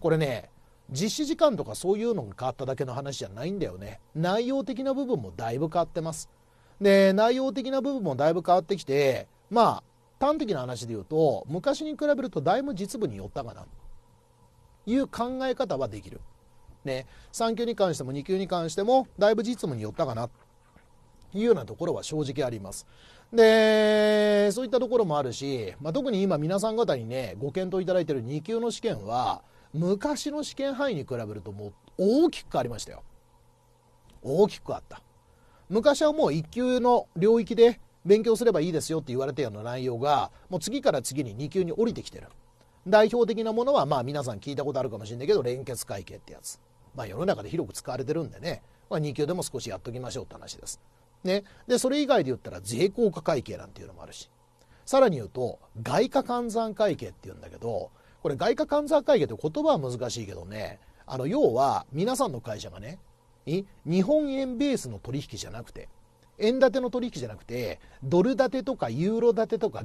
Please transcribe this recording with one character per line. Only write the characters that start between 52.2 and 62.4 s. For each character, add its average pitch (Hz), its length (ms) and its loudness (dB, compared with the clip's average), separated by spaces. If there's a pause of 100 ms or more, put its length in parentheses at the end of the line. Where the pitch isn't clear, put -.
で 131 80 -2
言 120 40 -4
っ - 40 -6
た - 100 -16
ら 85 120 -12
税 117 280 0
効 208 220 2
果 160 100 -10
会 151 220 0
計 95 140 -10
な - 80 -16
ん 202 40 -20
て - 120 -20
い - 40 -16
う - 20 -16
の - 60 -20
も 82 80 -20
あ - 60 -16
る - 60 -20
し。 - 180 -20 (540)
さ 269 140 4
ら 254 100 8
に 160 80 0
言 110 80 -8
う - 40 -14
と、 123 300 -4 (240)
外 156 260 2
貨 277 120 2
換 240 280 -4
算 220 240 -2
会 202 220 2
計 104 140 -10
っ 87 40 -16
て - 160 -18
い - 20 -12
う 92 40 -18
ん 87 60 -20
だ 87 100 -18
け - 60 -18
ど、 110 340 -6 (320)
こ 165 60 0
れ 143 60 -2
外 208 200 0
貨 302 80 -2
換 294 240 0
算 294 160 4
会 269 160 6
計 147 60 2
っ - 20 0
て 110 120 -8
言 160 240 -2
葉 302 140 4
は - 20 -4
難 123 300 -4
し 117 140 -8
い - 20 -10
け 95 80 -12
ど 87 120 -12
ね、 98 340 -10 (260)
あ - 120 -8
の、 131 100 -4
要 208 260 2
は 120 380 2
皆 202 240 -2
さ 254 120 0
ん 175 40 -6
の 120 100 -8